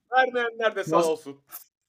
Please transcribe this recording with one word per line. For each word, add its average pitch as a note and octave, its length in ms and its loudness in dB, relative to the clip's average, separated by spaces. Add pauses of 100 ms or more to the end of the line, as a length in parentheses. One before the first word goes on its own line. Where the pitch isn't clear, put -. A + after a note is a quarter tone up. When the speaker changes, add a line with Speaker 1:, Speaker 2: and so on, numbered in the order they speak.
(120)
Speaker 1:
Vermeyenler A#3 640 0
de F#3+ 80 -4
sağ D#3 120 0
Speaker 2:
Paz-, E3+ 120 4
Speaker 1:
olsun. C#3 360 -6 (440)